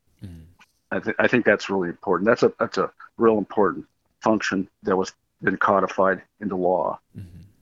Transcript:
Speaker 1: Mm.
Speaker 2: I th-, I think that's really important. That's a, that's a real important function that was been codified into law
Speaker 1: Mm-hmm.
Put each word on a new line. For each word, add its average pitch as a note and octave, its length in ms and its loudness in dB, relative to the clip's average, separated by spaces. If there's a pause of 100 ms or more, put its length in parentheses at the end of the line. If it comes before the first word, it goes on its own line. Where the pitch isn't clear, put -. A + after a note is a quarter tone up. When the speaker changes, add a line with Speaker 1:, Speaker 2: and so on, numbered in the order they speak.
(240)
Speaker 1:
Mm. E2+ 180 -18 (500)
Speaker 2:
I F#2+ 80 -4
th-, G#2+ 180 -4
I G#2+ 80 4
think A2+ 180 2
that's G#2 240 2
really F#2+ 200 -2
important. F2+ 380 -2
That's B2 180 4
a, A2+ 160 4
that's G#2+ 180 -4
a F2 140 -2 (240)
real A2+ 220 4
important F#2 480 -2 (340)
function G2+ 480 0 (160)
that G#2 120 0
was F#2+ 160 -2 (300)
been G2 140 0
codified F#2+ 640 0 (180)
into G2 140 -6
law F2+ 460 -2 (180)
Speaker 1:
Mm-hmm. F2+ 220 -18 (220)